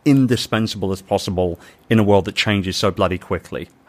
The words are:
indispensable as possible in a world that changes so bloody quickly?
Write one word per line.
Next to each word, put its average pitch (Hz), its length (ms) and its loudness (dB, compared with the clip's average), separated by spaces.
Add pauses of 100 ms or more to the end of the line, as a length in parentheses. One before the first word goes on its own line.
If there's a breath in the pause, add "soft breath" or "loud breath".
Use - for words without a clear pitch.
indispensable 113 840 0
as 95 100 -4
possible 92 580 -2 (300 loud breath)
in 113 80 4
a 107 60 4
world 98 220 4
that 101 100 -10
changes 95 420 -2
so 101 140 0
bloody 92 260 -2
quickly? - 520 -8 (200)